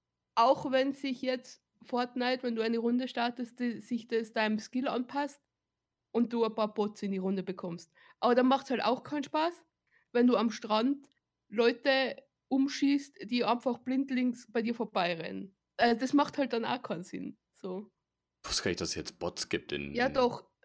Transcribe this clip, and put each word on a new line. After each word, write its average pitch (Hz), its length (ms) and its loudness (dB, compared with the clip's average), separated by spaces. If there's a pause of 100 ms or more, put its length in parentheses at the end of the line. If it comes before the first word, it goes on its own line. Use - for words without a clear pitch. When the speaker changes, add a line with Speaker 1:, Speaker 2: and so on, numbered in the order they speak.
(340)
Speaker 1:
Auch 254 380 4
wenn 269 200 4
sich 269 300 -4
jetzt 254 400 -6 (200)
Fortnite, 247 600 -2
wenn 247 140 -2
du 226 60 0
eine 233 160 2
Runde 240 300 0
startest, 240 520 -4
die, 240 200 -2
sich 233 280 -6
das 226 260 -2
deinem 214 240 2
Skill 254 300 -4
anpasst 269 520 -4 (720)
und 233 220 2
du 233 100 2
ein 220 100 0
paar 214 200 0
Bots 208 280 -2
in 202 100 -2
die 196 60 -2
Runde 190 240 0
bekommst. 180 480 -8 (280)
Aber 240 160 4
dann 254 140 6
macht's 262 220 2
halt 240 120 0
auch 247 200 0
keinen 294 220 -4
Spaß, 320 400 -2 (480)
wenn 240 140 6
du 247 100 6
am 220 140 2
Strand 226 580 0 (400)
Leute 240 680 2 (320)
umschießt, 277 840 0
die 247 140 0
einfach 240 340 0
blindlings 254 720 -2
bei 240 100 0
dir 226 140 -2
vorbeirennen. 190 840 -4 (220)
Äh, 233 180 6
das 254 160 -2
macht 294 240 2
halt 269 160 -2
dann 226 120 -2
auch 247 180 -4
keinen 180 220 -8
Sinn. - 340 -10 (160)
So. 190 360 -10 (520)
Speaker 2:
Ich - 80 -12
wusste - 140 -2
gar 98 80 2
nicht, 85 80 -4
dass 82 100 -4
es - 60 -6
jetzt - 220 -10
Bots - 300 -6
gibt - 240 -4
in - 220 -6
Speaker 1:
Ja, 247 140 -2
doch. 247 420 -2 (140)